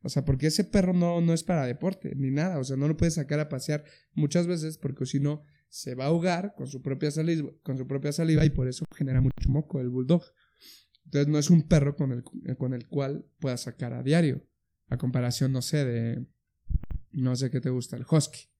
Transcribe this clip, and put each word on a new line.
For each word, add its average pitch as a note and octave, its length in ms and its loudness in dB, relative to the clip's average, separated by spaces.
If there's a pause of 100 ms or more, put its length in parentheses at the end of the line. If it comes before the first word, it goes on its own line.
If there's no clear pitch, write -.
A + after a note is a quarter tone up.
O - 80 -8
sea, C#3 160 -2
porque C#3+ 220 2
ese D#3+ 180 2
perro F#3 280 2
no, E3+ 280 2
no E3 120 4
es D#3+ 100 0
para E3 220 0
deporte, D#3+ 500 -4
ni C3+ 160 -2
nada. D#3+ 280 0
O B2+ 40 -4
sea, C3+ 120 -6
no C#3 120 0
lo D#3+ 100 2
puedes E3 160 4
sacar D3+ 260 -2
a D3+ 100 -2
pasear D3 360 -4 (280)
muchas D#3+ 340 2
veces D#3+ 300 -4
porque C3+ 280 -6
si C#3 140 -2
no, D3 240 -2 (260)
se - 260 -10
va C3 100 -4
a - 20 0
ahogar F3 500 0
con C3 100 -8
su C3+ 140 -10
propia C3+ 300 -2
saliva, D#3+ 380 -2 (140)
con C3 140 -4
su B2+ 100 -8
propia C#3 240 -4
saliva D#3+ 320 4
y D3+ 60 6
por C3+ 180 0
eso B2+ 160 -6 (100)
genera C3 280 0
mucho C3 260 2
moco C#3+ 320 0
el B2 100 -2
bulldog. B2+ 340 0 (840)
Entonces, C#3+ 240 0
no D3+ 100 4
es C#3+ 100 -2
un E3+ 180 8
perro C#3+ 280 4
con C3+ 160 0
el, A#2+ 120 -4 (340)
con C3 160 -2
el B2 140 -8
cual C#3 380 -4 (140)
puedas B2+ 220 -4
sacar B2 320 -8
a B2 100 -8
diario. C#3+ 420 2 (440)
A B2+ 80 -2
comparación, B2 560 0
no B2+ 80 -2
sé, D3 240 0
de... A#2 400 -2 (840)
No B2+ 240 0
sé B2+ 140 -2
qué B2 120 -2
te C3 80 -4
gusta, B2 260 -4
el B2+ 140 -10
husky. - 400 0 (100)